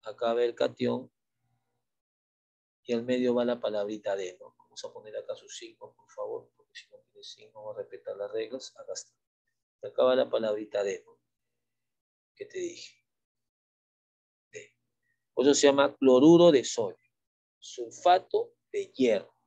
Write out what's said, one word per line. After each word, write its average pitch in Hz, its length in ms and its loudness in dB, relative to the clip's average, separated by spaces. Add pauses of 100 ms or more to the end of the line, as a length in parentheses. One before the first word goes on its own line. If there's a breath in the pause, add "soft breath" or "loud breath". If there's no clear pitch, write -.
Acá 117 300 -4
va 120 100 0
el 120 120 -2
catión. 123 580 -4 (1700)
Y 120 120 -6
al 117 100 -2
medio 123 320 0
va 120 100 0
la 120 140 -4
palabrita 104 560 -6
de, 90 240 -10
¿no? - 180 -20
Vamos - 260 -20
a - 80 -14
poner 107 240 -20
acá - 200 -10
su - 120 -20
signo, 113 460 -20
por - 160 -20
favor, 107 460 -12
porque - 180 -20
si - 160 -20
no - 140 -20
tiene - 200 -20
signo, 107 420 -20
va 107 80 -10
a 110 40 -12
respetar 98 400 -12
las 101 140 -8
reglas. 113 460 -8
Acá - 160 -14
está. - 200 -16 (720)
Y 113 40 -12
acá 127 160 -2
va 127 120 4
la 131 120 0
palabrita 107 560 -4
de, 95 220 -6
¿no? - 160 -20 (1120)
Que - 120 -16
te - 100 -14
dije. - 480 -12 (1500)
De. - 240 -20 (600)
Por 127 100 0
eso 143 80 6
se 143 140 4
llama 139 280 4
cloruro 156 560 8
de 131 120 4
sodio. 101 340 -6 (640)
Sulfato - 960 -2 (160)
de 202 200 -8
hierro. 110 560 -2